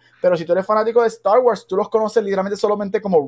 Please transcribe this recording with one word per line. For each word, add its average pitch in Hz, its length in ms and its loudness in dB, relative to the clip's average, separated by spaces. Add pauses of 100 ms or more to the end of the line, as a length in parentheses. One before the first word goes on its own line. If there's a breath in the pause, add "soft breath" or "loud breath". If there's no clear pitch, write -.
(200 soft breath)
pero 180 160 2
si 165 100 -4
tú 170 80 -2
eres 185 120 0
fanático 220 380 2
de 226 60 0
Star 226 320 0
Wars, 233 260 0
tú 185 80 -6
los 165 140 -2
conoces 220 340 0
literalmente 196 340 -4
solamente 208 440 -2
como 190 260 2